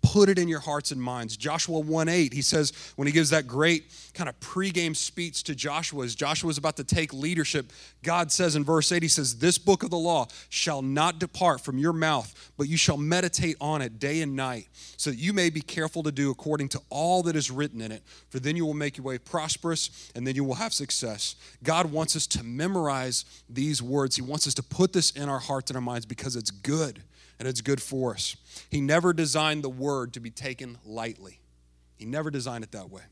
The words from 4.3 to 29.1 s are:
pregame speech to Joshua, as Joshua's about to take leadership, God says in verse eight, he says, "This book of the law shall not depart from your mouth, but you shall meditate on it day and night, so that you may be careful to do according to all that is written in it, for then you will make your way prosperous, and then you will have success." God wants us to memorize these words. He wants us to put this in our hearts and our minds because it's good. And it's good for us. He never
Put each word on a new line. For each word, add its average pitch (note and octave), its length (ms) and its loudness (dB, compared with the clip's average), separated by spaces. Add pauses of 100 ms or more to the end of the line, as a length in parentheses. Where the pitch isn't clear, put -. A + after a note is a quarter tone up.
pregame F3 560 -2
speech - 500 -6
to D3+ 100 -4
Joshua, D3 500 -4
as A#2 100 -6
Joshua's D#3 440 0
about D3 180 0
to D3 80 -6
take E3 280 0
leadership, D3 600 -2 (320)
God E3+ 260 2
says E3+ 240 2
in D3 80 2
verse D#3 300 4
eight, F3 100 2
he E3 60 0
says, B2+ 300 2
"This E3+ 200 4
book G3 240 6
of - 80 -4
the F3 80 -2
law D#3+ 300 2 (200)
shall D3 320 -2
not D3 380 2
depart E3 420 2
from C3 180 -4
your D#3+ 140 4
mouth, D#3 640 -2
but C#3+ 120 0
you E3 80 2
shall D#3 200 4
meditate E3 640 2
on D3 220 0
it A2+ 160 -6
day C#3+ 220 0
and C#3+ 160 -2
night, B2+ 320 -4 (280)
so - 140 -2
that A#2+ 80 -4
you E3+ 140 -2
may F3+ 180 4
be D#3 100 -4
careful D#3 440 -4
to D3+ 80 0
do C#3 180 0
according D3 380 -2
to C3+ 200 -6
all E3+ 360 2
that E3 100 0
is C#3 160 0
written C3 300 -4
in A2+ 100 -8
it, G#2+ 140 -14 (240)
for C3+ 100 -6
then C#3+ 160 -2
you E3+ 100 0
will D3+ 100 -2
make D3 220 -4
your B2+ 80 -12
way C3 140 -6
prosperous, - 960 -4
and A#2+ 100 -6
then C3 120 -2
you C#3 80 0
will C3 100 -2
have A3 180 -2
success." - 640 -4 (300)
God E3 260 2
wants D3+ 240 0
us D3+ 140 -2
to - 160 -2
memorize C3+ 800 0 (240)
these C3+ 340 -2
words. C3 320 0
He C3 80 -2
wants C#3 240 -2
us C3+ 80 -2
to C#3 80 -4
put F#3 300 2
this F3 180 4
in C#3+ 180 -6
our C3+ 120 -2
hearts C3+ 280 -2
and B2+ 80 -6
our B2 60 -4
minds A#2+ 240 -4
because A#2+ 300 -8
it's G#2+ 160 -4
good. C#3 500 -2 (360)
And A#2+ 80 -6
it's B2 140 -2
good C3+ 220 0
for B2+ 320 -2
us. - 200 -6 (360)
He D3 100 0
never E3 320 4